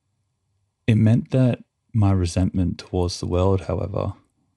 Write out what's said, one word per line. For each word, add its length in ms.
it 80
meant 380
that 320
my 200
resentment 680
towards 400
the 80
world, 360
however, 520